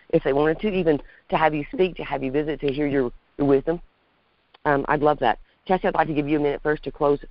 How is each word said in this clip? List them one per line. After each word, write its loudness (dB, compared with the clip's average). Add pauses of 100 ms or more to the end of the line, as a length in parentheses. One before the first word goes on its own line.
if 2
they 0
wanted 0
to, -2
even 0 (280)
to 0
have 2
you -4
speak, 0
to -10
have -6
you -4
visit, -2
to -2
hear -2
your, 0 (260)
your 0
wisdom. 2 (840)
Um, 2
I'd 0
love 2
that. 2 (260)
Cassie, 0
I'd -2
like 2
to -2
give -2
you 2
a 0
minute -2
first -2
to -10
close 0 (120)